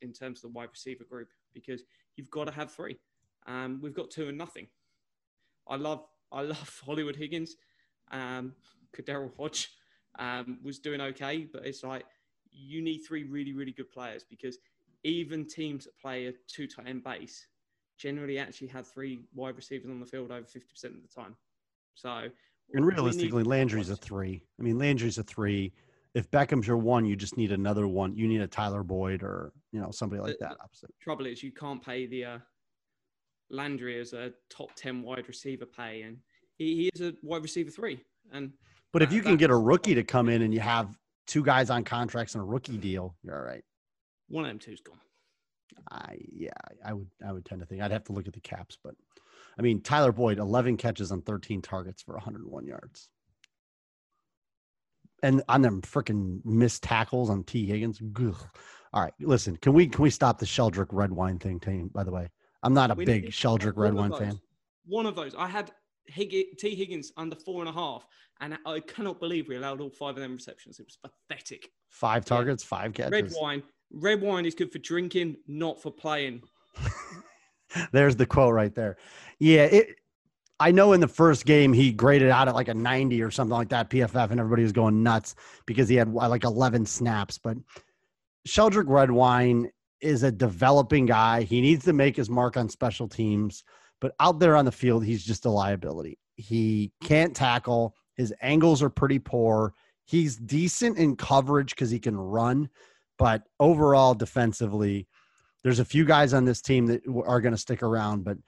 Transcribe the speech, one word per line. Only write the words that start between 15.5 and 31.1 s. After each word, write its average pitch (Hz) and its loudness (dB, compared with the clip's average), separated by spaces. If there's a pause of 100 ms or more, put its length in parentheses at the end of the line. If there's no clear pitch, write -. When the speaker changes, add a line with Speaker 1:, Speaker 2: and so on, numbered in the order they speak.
Speaker 1:
that - -20
play 127 -12
a 127 -12 (160)
two 143 -14
tight 123 -20
end 127 -14
base - -16 (500)
generally 143 -10
actually 135 -14
have 127 -16
three 135 -14 (140)
wide 131 -12
receivers 127 -16
on 127 -14
the 123 -18
field 127 -14
over 120 -16
fifty - -20
percent - -20
of - -20
the - -20
time. 113 -20 (580)
So 117 -14 (440)
Speaker 2:
And 139 2
Speaker 1:
we 185 4
Speaker 2:
realistically, 117 -2
Speaker 1:
need 110 0
Speaker 2:
Landry's 117 -2
a 101 -8
three. 95 -12 (160)
I - -12
mean, 117 -2
Landry's 123 -2
a 110 -8
three. 101 -4 (420)
If 120 -4
Beckham's 139 0
your 117 0
one, 117 0
you 104 -2
just 98 -10
need 107 -2
another 101 -2
one. 95 -4
You 113 -4
need 110 -2
a 98 -4
Tyler 101 -6
Boyd 95 -6
or, 92 -12 (180)
you 110 -10
know, 101 -12
somebody 101 -10
like - -10
Speaker 1:
The - -12
Speaker 2:
that - -16
opposite. - -20 (100)
Speaker 1:
trouble 139 -12